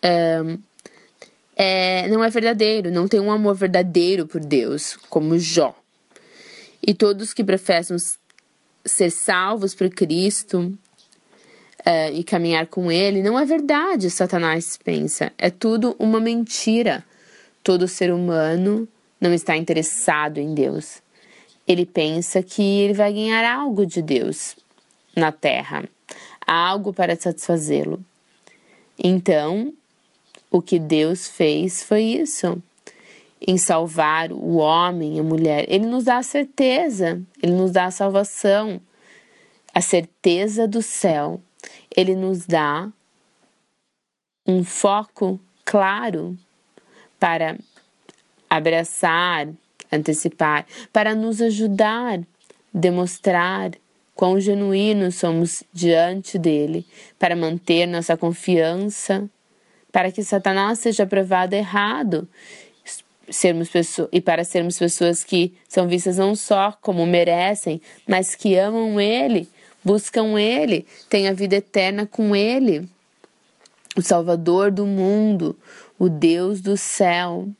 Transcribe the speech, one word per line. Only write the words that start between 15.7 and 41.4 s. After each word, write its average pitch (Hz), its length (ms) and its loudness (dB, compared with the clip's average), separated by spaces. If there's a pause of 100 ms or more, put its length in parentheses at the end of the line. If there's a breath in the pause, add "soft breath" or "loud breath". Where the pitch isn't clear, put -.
uma 220 220 2
mentira. 226 840 0 (580 soft breath)
Todo 180 260 2
ser 180 240 0
humano 175 760 0 (320)
não 175 120 4
está 170 240 0
interessado 160 840 -2
em 151 160 -4
Deus. 143 480 -4 (640 soft breath)
Ele 175 180 2
pensa 170 580 -4
que 185 200 -6
ele 202 320 0
vai 208 180 0
ganhar 220 320 -2
algo 240 400 0
de 175 160 -4
Deus 135 560 -4 (580)
na 160 180 2
terra, 147 520 -4 (600 loud breath)
algo 185 480 0
para 170 220 0
satisfazê-lo. 165 840 -2 (960 soft breath)
Então, 185 760 0 (800)
o 170 120 2
que - 160 0
Deus 160 500 0
fez 160 540 -2
foi 214 200 0
isso, 226 600 -2 (760 loud breath)
em 185 180 0
salvar 165 720 0
o 170 240 -2
homem, 160 600 2
a 151 40 0
mulher. 160 460 0
Ele 202 180 2
nos 240 180 -2
dá 247 140 2
a 254 40 -2
certeza, 254 1000 0 (220)
ele 175 100 2
nos 185 180 2
dá 180 160 2
a 185 40 -4
salvação, 196 920 0 (920 soft breath)
a 175 60 4
certeza 190 840 0
do 220 140 -2
céu. 165 600 -2 (540 loud breath)